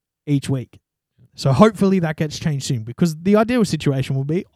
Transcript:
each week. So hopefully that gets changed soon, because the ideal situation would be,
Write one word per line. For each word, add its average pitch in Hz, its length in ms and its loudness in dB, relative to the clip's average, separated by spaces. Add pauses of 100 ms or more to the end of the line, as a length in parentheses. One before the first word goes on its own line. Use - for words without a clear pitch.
(260)
each 143 240 -2
week. 131 300 -8 (560)
So - 160 0
hopefully 190 480 4
that 160 160 -2
gets 151 240 -6
changed 143 260 -4
soon, 120 200 -4
because 156 320 -2
the 190 180 2
ideal 226 300 2
situation 135 500 -2
would 135 120 -2
be, 165 180 -2 (100)